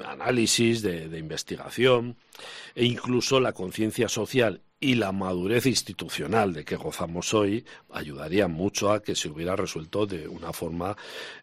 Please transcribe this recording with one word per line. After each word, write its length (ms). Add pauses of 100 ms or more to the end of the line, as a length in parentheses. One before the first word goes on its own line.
análisis, 760
de, 260
de 120
investigación, 960 (580)
e 120
incluso 540
la 140
conciencia 560
social 520 (180)
y 160
la 160
madurez 560
institucional 880
de 120
que 100
gozamos 600
hoy 280 (280)
ayudaría 560
mucho 440
a 100
que 140
se 140
hubiera 260
resuelto 520
de 200
una 260
forma, 440 (440)